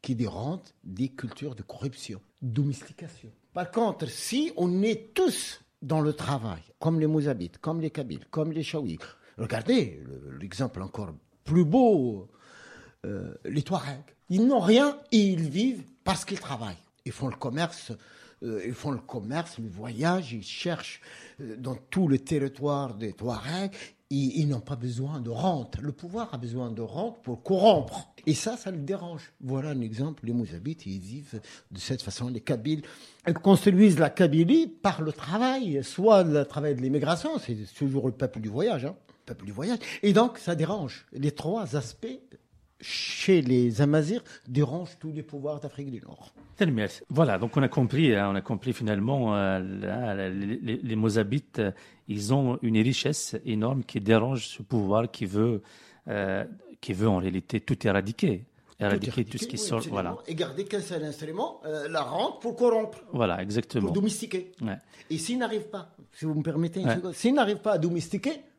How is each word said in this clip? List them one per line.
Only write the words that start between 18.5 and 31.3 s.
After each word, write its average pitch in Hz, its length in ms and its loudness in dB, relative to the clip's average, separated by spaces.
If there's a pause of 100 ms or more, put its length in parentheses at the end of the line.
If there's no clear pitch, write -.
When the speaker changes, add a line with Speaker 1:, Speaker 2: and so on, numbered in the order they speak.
Speaker 1:
ils 123 80 -6
font 147 160 -6
le 123 80 -4
commerce, 127 600 -8
le 113 100 -8
voyage, 120 680 -2
ils 107 80 -8
cherchent, - 580 -8 (400)
euh, 110 160 -12
dans 127 200 -8
tout 180 320 0
le 135 100 6
territoire 139 760 -2
des 104 200 -8
Touaregs. 127 580 -6 (380)
Ils, 139 280 0
ils 147 100 2
n'ont 131 120 -2
pas 139 160 -8
besoin 127 440 -6
de 117 100 -6
rente. 135 500 -2
Le 143 120 -6
pouvoir 180 420 -10
a - 20 -10
besoin 120 340 -6
de 113 120 -8
rente 175 400 -8
pour 123 200 -8
corrompre. 185 680 4 (140)
Et 156 80 4
ça, 233 240 -4
ça - 120 -10
le 185 80 -8
dérange. 170 640 -8
Voilà 135 300 -4
un 131 100 -4
exemple. 117 460 -6
Les 117 80 -2
Mouzabites, 110 500 -6
ils 95 140 -6
vivent 117 420 -12 (300)